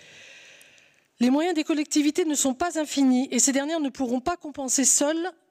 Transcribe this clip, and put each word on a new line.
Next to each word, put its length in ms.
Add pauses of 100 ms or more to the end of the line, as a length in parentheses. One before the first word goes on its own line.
(1200)
Les 120
moyens 240
des 100
collectivités 600
ne 100
sont 200
pas 240
infinis 520
et 100
ces 120
dernières 280
ne 100
pourront 300
pas 180
compenser 480
seules 440 (200)